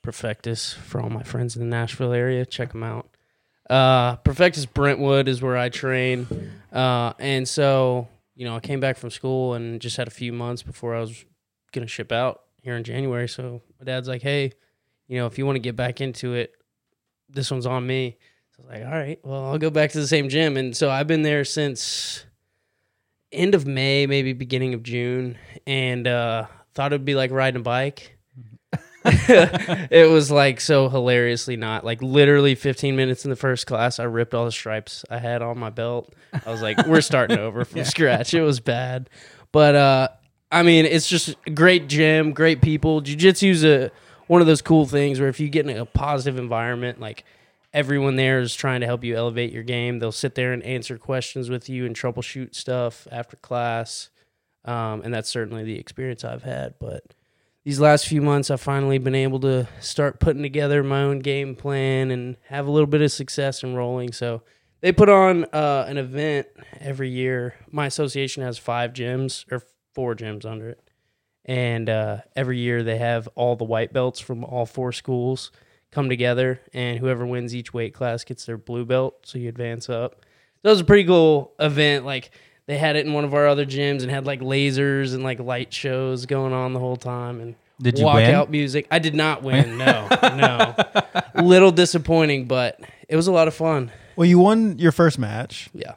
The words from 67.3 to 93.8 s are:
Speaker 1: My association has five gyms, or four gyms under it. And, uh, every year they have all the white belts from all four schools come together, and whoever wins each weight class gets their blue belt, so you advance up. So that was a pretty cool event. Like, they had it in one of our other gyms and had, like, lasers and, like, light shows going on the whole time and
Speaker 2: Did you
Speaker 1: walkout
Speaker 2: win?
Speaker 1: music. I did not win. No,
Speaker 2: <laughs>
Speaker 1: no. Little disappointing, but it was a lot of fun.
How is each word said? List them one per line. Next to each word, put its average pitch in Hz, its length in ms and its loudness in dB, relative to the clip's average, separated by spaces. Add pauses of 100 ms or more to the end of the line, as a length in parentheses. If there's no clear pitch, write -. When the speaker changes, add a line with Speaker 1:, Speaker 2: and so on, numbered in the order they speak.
Speaker 1:
My 147 160 -4
association 135 560 -6
has 123 160 -8
five 120 340 -4
gyms, 127 580 -6
or 127 120 -8 (320)
four 123 200 -4
gyms 107 300 -12
under 110 260 -12
it. - 200 -20 (540)
And, 117 440 -4
uh, 107 300 -2 (180)
every 127 220 -4
year 120 240 -2
they 113 160 -2
have 117 360 -4
all 120 220 0
the 117 80 -6
white 113 280 -2
belts 127 280 -2
from 120 240 -10
all 123 220 -6
four 127 260 -6
schools 127 580 -4 (400)
come 139 180 -2
together, 123 520 0 (120)
and 123 260 -6
whoever 123 280 -2
wins 120 280 -6
each 120 200 -12
weight 117 180 -6
class 117 320 -6
gets - 220 -14
their 117 100 -8
blue 120 300 -8
belt, 131 380 0
so - 140 -12
you 120 120 -8
advance 117 400 -10
up. 120 240 -6
So - 480 -20
that 208 80 4
was 208 100 6
a 165 40 -4
pretty 202 200 6
cool 160 560 4
event. 147 460 2
Like, 135 240 -8 (360)
they 143 120 -6
had 151 180 0
it 151 80 -2
in 151 80 -4
one 147 120 0
of 143 100 -4
our 147 120 4
other 143 200 2
gyms 139 360 -2
and 127 80 -6
had, 139 140 -4
like, 135 160 -6
lasers 135 720 0
and, 131 100 -6
like, 127 160 -4
light 123 320 -6
shows 131 540 -4
going 131 300 -2
on 127 180 -4
the 127 80 -4
whole 127 160 -4
time 123 440 -8
and 117 140 -14 (280)
Speaker 2:
Did 123 160 2
you 147 80 6
Speaker 1:
walkout 143 380 6
Speaker 2:
win? 143 80 -6
Speaker 1:
music. 147 380 -2
I 170 100 4
did 156 140 -2
not 151 280 0
win. 131 340 2
No, 113 320 0
Speaker 2:
<laughs> - 140 4
Speaker 1:
no. 131 1200 0
Little 180 300 10
disappointing, 160 720 2
but 123 340 -2 (280)
it 156 80 0
was 165 100 2
a 190 60 2
lot 165 160 6
of 156 60 -2
fun. 151 360 -2 (260)